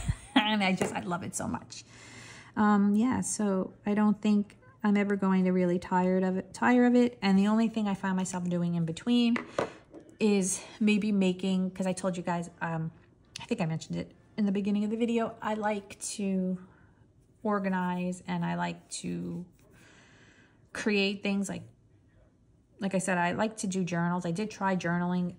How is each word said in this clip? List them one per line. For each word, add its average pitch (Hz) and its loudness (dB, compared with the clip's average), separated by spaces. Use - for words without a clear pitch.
And 214 2
I 190 4
just, 190 0
I - -6
love 175 -6
it - -10
so - -6
much. - -10
Um, 208 4
yeah, 220 2
so 190 -2
I 208 0
don't 208 2
think 208 0
I'm 202 4
ever 202 2
going 190 2
to 185 4
really 180 2
tired 185 2
of 185 0
it, - -6
tire 247 6
of 240 6
it. 240 4
And 196 4
the 196 6
only 226 4
thing 220 -2
I 196 0
find 190 -2
myself 185 -4
doing 175 0
in 170 0
between 240 2
is 202 2
maybe 208 2
making, 185 0
'cause 185 -2
I 185 0
told 185 -4
you 180 -6
guys, 170 -4
um, 165 -4
I - -16
think - -4
I 170 0
mentioned 160 -6
it 170 -10
in 208 2
the 202 2
beginning 208 0
of 208 -4
the 226 2
video, 233 0
I 214 -2
like 208 -4
to 190 0
organize 185 -2
and 175 -2
I 175 -2
like 175 -6
to 175 -6
create 202 0
things. 196 -2
Like, 175 -10
like 196 -2
I 190 0
said, 180 0
I 175 2
like 220 -2
to - -6
do 185 -2
journals. 175 0
I 175 -4
did 208 -4
try 190 -2
journaling, 175 0